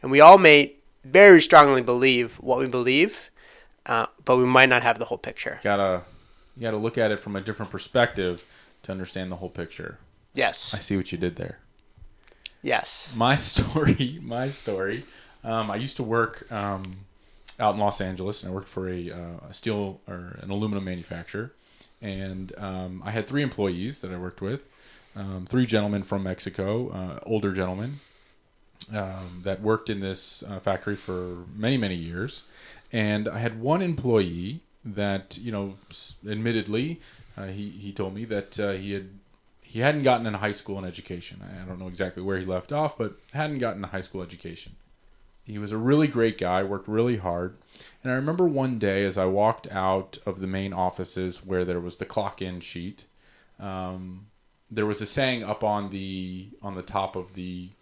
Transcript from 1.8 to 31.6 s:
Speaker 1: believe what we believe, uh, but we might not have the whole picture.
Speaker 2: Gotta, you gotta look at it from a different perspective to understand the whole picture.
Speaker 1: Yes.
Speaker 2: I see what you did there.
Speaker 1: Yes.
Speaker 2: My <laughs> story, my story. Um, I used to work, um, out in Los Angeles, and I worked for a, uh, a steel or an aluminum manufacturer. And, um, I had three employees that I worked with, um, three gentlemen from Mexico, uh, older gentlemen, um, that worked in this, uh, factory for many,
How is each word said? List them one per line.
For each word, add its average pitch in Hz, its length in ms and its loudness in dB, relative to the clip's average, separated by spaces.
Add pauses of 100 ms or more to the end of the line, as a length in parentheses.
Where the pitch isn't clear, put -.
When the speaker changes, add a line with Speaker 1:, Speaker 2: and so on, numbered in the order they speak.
Speaker 1:
believe 123 540 2
what 127 220 0
we 135 80 0
believe, 131 640 2 (560)
uh, 117 200 0 (180)
but 127 120 4
we 127 80 4
might 127 240 8
not 123 140 4
have 117 160 2
the 117 80 -4
whole 120 120 -6
picture. - 440 -10
Speaker 2:
Gotta, 98 400 0 (540)
you 127 60 -12
gotta 110 140 -4
look 113 220 -4
at 110 120 2
it 104 100 -2
from 104 160 -8
a 95 40 -4
different 101 300 -10
perspective 95 720 0 (380)
to 98 100 -10
understand 92 400 -8
the 87 40 -10
whole 90 140 -10
picture. - 480 -12 (360)
Speaker 1:
Yes. - 400 -2
Speaker 2:
I 104 60 -6
see - 160 -2
what 92 160 -4
you 87 60 -8
did 87 180 -4
there. 85 220 -12 (1040)
Speaker 1:
Yes. - 520 -4
Speaker 2:
My 120 220 4
<laughs> - 160 -2
story, 139 720 0
my 123 260 -6
story. 107 560 -6 (400)
Um, 113 260 -2
I 101 60 -4
used 131 200 -6
to 139 60 -6
work, 113 480 -2
um, 98 480 -6 (600)
out 107 160 2
in 107 60 -4
Los 104 200 0
Angeles, 92 420 -6
and 92 100 -10
I - 20 -8
worked 95 140 -8
for 95 220 -8
a, 87 200 -8
uh, 85 380 -14
a 95 60 -16
steel 104 540 -6
or 90 340 -14
an 95 80 -10
aluminum 101 340 -2
manufacturer. 90 680 -10 (500)
And, 95 560 -10
um, 92 460 -8
I 104 80 -8
had 110 140 -4
three 143 160 -2
employees 101 600 -4
that 95 80 -12
I 92 80 -10
worked 90 240 -10
with, 113 240 -8 (480)
um, 95 340 -10
three 127 160 2
gentlemen 104 380 0
from 98 220 -4
Mexico, 98 680 -6
uh, 92 340 -10
older 101 280 0
gentlemen, 95 480 -6 (920)
um, 92 480 -10
that 95 200 -4
worked 107 260 0
in 101 120 -4
this, - 420 -8
uh, 98 180 -12
factory 98 360 -2
for 90 480 -8 (100)
many, 113 240 0